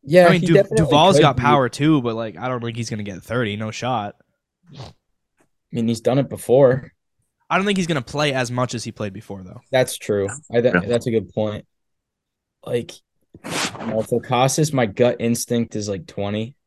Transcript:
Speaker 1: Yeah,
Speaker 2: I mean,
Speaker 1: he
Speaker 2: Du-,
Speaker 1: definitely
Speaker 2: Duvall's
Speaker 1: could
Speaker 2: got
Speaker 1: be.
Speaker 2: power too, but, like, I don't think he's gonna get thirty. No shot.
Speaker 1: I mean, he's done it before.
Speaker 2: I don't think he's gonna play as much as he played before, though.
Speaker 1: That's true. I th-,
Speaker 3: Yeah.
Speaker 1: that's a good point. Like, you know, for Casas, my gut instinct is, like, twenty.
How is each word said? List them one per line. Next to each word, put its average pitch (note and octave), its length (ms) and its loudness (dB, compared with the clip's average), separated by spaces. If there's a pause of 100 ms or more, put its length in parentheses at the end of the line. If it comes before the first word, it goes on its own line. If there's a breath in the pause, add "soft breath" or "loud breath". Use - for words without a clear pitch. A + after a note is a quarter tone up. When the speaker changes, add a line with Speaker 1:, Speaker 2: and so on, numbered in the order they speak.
Speaker 1:
Yeah, F3 240 6
Speaker 2:
I F3 60 6
mean, F3 80 2
Speaker 1:
he F3 60 -2
Speaker 2:
Du-, E3 80 4
Speaker 1:
definitely G3+ 300 4
Speaker 2:
Duvall's D#3 300 6
Speaker 1:
could D#3 80 6
Speaker 2:
got C3+ 140 4
Speaker 1:
be. B2+ 40 -2
Speaker 2:
power C#3 280 4
too, D3 320 2
but, A#2 140 -2
like, A2 220 -8
I A2+ 120 -8
don't B2 120 -4
think A#2 160 -6
he's A#2 140 -6
gonna G#2+ 100 -6
get G2+ 220 -10
thirty. A2 320 -2
No G#2+ 160 -8
shot. A2+ 460 -6 (600)
Speaker 1:
I A#2 140 -18 (800)
mean, A2+ 160 -2
he's A2+ 140 -2
done B2+ 180 2
it C3 100 -2
before. C3 640 2 (580)
Speaker 2:
I E3 80 0
don't G3 80 0
think G3+ 140 0
he's E3+ 80 -2
gonna D#3 160 -2
play C#3+ 300 -2
as B2+ 180 -2
much B2 240 -4
as A2 80 -8
he A2 80 -10
played G#2 220 -8
before, G2 300 -16
though. F#2 180 -20 (100)
Speaker 1:
That's B2+ 260 0
true. G2+ 300 -2 (260)
I A#2+ 80 2
th-, A#2 140 2
Speaker 3:
Yeah. F2 60 4
Speaker 1:
that's A#2 260 -2
a A#2 40 -2
good G#2+ 220 -2
point. G#2+ 320 -6 (1000)
Like, A#2+ 280 -6 (520)
you - 440 -8
know, A2 160 -2
for A#2 180 -2
Casas, C3+ 500 2
my B2+ 140 2
gut A#2+ 340 -4
instinct A#2 560 -2
is, G#2 140 -6
like, F#2+ 160 -8
twenty. G#2+ 500 -6 (120)